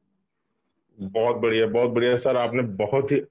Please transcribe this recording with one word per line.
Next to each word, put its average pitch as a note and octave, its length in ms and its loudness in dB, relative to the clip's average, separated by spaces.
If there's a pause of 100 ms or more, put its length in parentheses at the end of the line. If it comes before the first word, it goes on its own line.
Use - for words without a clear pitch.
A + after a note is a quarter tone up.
(1000)
बहुत A2 360 -2
बढ़िया, A2+ 320 2
बहुत A#2+ 220 0
बढ़िया A#2+ 280 2
सर, B2+ 200 0
आपने A#2+ 240 0
बहुत A#2 500 -2
ही C#3 80 2 (120)